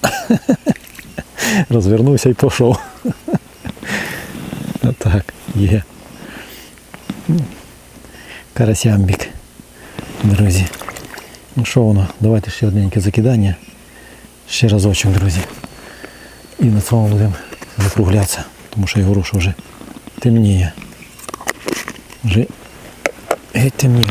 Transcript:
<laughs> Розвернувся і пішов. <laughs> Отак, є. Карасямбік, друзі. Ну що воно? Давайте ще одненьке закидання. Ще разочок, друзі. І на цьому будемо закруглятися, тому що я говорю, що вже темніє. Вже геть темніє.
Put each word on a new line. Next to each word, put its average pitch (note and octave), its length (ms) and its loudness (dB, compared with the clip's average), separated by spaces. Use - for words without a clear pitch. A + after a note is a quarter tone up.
<laughs> - 1700 -4
Розвернувся A2+ 600 2
і B2 60 4
пішов. B2+ 440 2
<laughs> - 1800 -8
Отак, G#2 520 0
є. G2 280 2
Карасямбік, G#2 760 2
друзі. F#2+ 440 2
Ну A#2+ 80 0
що - 180 2
воно? G2+ 260 4
Давайте G#2+ 300 2
ще - 160 -2
одненьке G2 340 2
закидання. G#2 560 2
Ще - 200 2
разочок, G2 440 2
друзі. F2+ 280 2
І - 40 4
на G#2+ 160 4
цьому A2 280 2
будемо G#2 260 2
закруглятися, G2 680 2
тому G2 160 -2
що - 120 -2
я G2 60 4
говорю, G2 200 2
що G2+ 140 -2
вже F2+ 160 0
темніє. G2+ 540 4
Вже G#2+ 220 2
геть B2+ 180 2
темніє. A#2+ 380 2